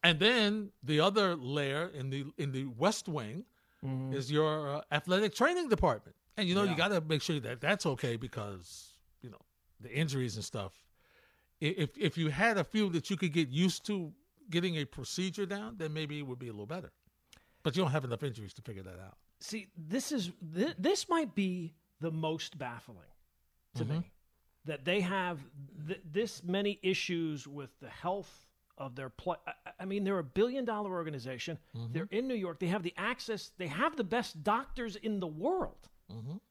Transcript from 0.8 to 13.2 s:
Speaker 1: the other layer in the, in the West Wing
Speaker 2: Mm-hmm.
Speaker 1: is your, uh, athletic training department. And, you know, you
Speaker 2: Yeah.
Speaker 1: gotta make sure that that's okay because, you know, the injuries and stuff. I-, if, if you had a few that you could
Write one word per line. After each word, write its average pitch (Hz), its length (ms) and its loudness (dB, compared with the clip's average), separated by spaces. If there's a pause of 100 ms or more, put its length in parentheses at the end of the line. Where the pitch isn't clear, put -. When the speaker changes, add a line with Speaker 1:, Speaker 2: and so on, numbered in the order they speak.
Speaker 1:
the 147 160 4
other 196 360 6
layer 143 580 -2
in 135 160 -4
the, 135 160 -4 (100)
in 139 160 -2
the 131 140 -2
West 139 420 0
Wing 147 360 -4 (400)
Speaker 2:
Mm-hmm. 131 280 -2
Speaker 1:
is 135 180 -2
your, 151 460 2
uh, 156 40 -4 (120)
athletic 180 420 2
training 330 360 4
department. 160 440 2 (220)
And, 208 100 2
you 175 80 4
know, 196 80 6
you 196 100 4
Speaker 2:
Yeah. 156 40 2
Speaker 1:
gotta 180 240 4
make 156 220 2
sure 151 180 0
that 117 220 -6
that's 185 240 2
okay 127 320 0
because, 104 760 -8 (300)
you 123 80 -12
know, - 100 -18 (400)
the 123 100 -14
injuries 131 460 0
and 107 80 -6
stuff. 98 280 -6 (920)
I-, - 20 -4 (140)
if, 151 180 0
if 196 220 2
you 160 100 2
had 196 300 4
a 175 60 2
few 214 260 2
that 165 180 0
you 196 80 0
could 165 160 0